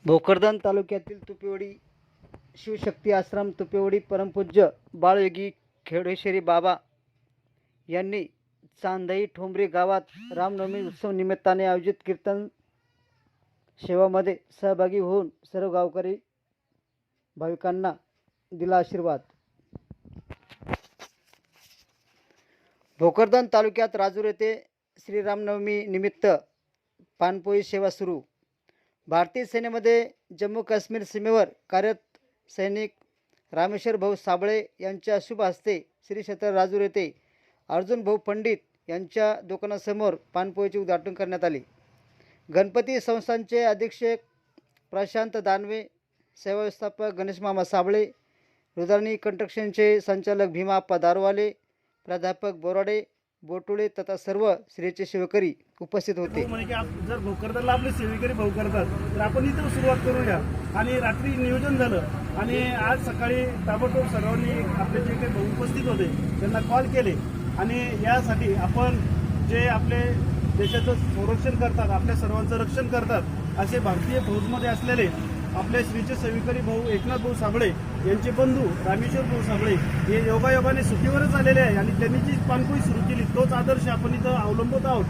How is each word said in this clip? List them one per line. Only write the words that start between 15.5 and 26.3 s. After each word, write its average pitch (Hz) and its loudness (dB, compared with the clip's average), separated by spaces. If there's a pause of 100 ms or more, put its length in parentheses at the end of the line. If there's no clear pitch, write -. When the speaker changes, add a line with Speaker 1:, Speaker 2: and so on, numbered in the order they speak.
Speaker 1:
गावकरी 180 -2 (1200)
भाविकांना 175 -4 (600)
दिला 180 2
आशीर्वाद. 170 -2 (3750)
भोकरदन 208 4
तालुक्यात 220 2
राजूर 196 0
येथे 214 -2 (320)
श्रीरामनवमी 208 -4
निमित्त 196 -2 (920)